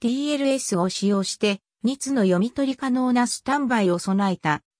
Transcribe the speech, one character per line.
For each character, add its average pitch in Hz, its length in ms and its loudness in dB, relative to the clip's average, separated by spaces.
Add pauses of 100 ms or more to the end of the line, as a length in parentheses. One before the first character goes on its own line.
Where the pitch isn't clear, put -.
テ 240 80 0
ィ 277 220 -2
ー - 20 0
エ 285 40 0
ル 277 100 0
エ 269 120 0
ス - 160 -4
を 180 140 0
使 - 180 -2
用 196 160 2
し - 140 -8
て、 - 240 -2 (220)
二 269 140 -2
つ 269 160 -6
の 254 80 2
読 185 160 4
み 220 140 0
取 269 220 -2
り 262 40 -14
可 269 140 -4
能 254 200 0
な 247 140 4
ス - 180 -6
タ 277 140 0
ン 285 100 -2
バ 233 140 2
イ 190 80 2
を 175 80 2
備 196 340 0
え 175 60 -2
た、 151 240 -2 (180)